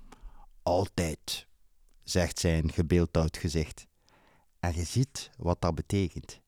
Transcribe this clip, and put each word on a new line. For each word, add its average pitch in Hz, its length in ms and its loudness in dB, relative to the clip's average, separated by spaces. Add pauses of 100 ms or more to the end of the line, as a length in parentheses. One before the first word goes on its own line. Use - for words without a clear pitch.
(640)
"Altijd," 87 840 -2 (560)
zegt - 360 0
zijn 80 320 2
gebeeldhouwd 85 640 2
gezicht. - 500 -4 (720)
En 85 160 -2
je 85 80 -2
ziet - 540 -4
wat 85 240 0
dat 85 140 0
betekent. - 720 -4